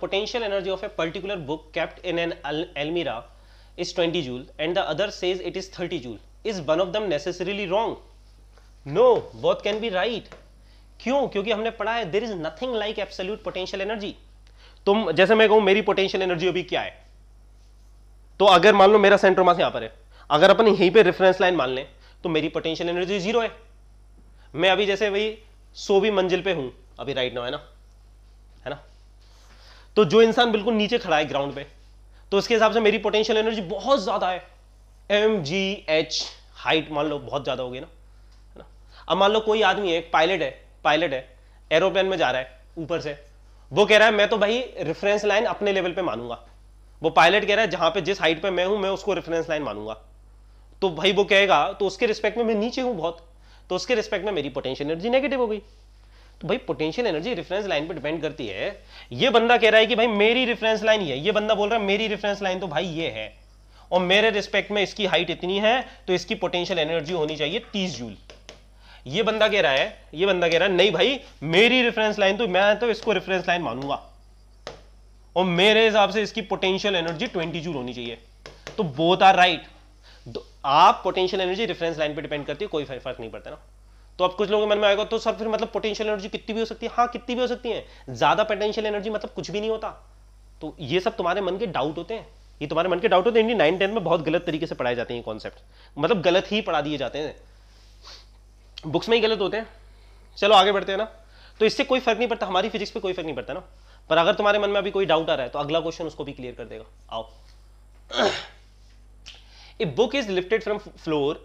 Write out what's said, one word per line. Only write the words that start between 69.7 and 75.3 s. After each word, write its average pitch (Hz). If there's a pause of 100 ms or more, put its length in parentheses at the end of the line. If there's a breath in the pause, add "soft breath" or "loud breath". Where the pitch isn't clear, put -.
है, 160
ये 165
बंदा 180
कह 165
रहा 185
है 190
नहीं 190
भाई 226 (240 loud breath)
मेरी 226
रेफरेंस 214
लाइन 196
तो, 226
मैं 202
तो 233
इसको 214
रेफरेंस 185
लाइन 175
मानूंगा 135 (1300)